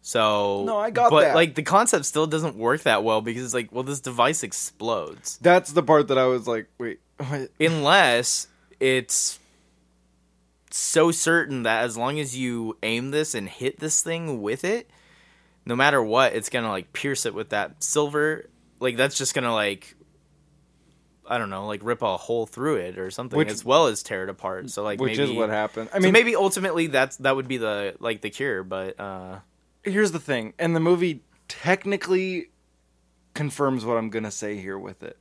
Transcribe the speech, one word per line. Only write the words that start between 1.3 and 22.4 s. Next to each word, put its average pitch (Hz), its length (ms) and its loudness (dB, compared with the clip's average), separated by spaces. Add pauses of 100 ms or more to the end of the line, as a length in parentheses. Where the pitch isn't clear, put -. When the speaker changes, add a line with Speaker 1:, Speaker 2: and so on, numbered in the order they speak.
Speaker 1:
like, 160 200 4
the 160 80 -4
concept 190 440 4
still 156 200 0
doesn't 156 300 -4
work 120 260 0
that 107 220 4
well 110 160 2
because 117 240 -6
it's 117 100 -6
like, 120 160 -4
well, 123 140 -6
this 139 160 -8
device 127 420 2
explodes. - 1000 -6
Speaker 2:
That's 175 300 6
the 160 100 4
part 147 260 6
that 135 100 2
I 131 80 6
was 123 220 0
like, 117 200 -4 (100)
"Wait, 117 220 -10 (180)
what?" 135 320 -8 (100)
Speaker 1:
Unless 151 880 4 (320)
it's - 580 0 (1300)
so - 400 4
certain 160 540 2
that 113 200 2
as 117 120 -4
long 131 220 -2
as 131 180 -6
you 120 460 -4
aim 117 280 -2
this 151 240 -2
and 101 140 -6
hit 127 300 -6
this 156 240 -2
thing 165 400 -6
with 107 220 -4
it, 220 240 -2 (760)
no 120 100 -4
matter 139 260 4
what, 117 320 4
it's 110 140 -4
gonna, 117 220 -2
like, 95 220 -6
pierce 139 340 -4
it 107 80 -6
with 107 160 -8
that 104 340 -4
silver. 147 600 -2 (340)
Like, 127 160 -2
that's 135 200 2
just - 180 -2
gonna, 123 200 0
like, 101 400 -2 (1300)
I 120 140 -2
don't 107 120 -4
know, 98 180 -8
like, 104 160 -8
rip 117 180 -2
a 98 140 0
hole 117 300 -4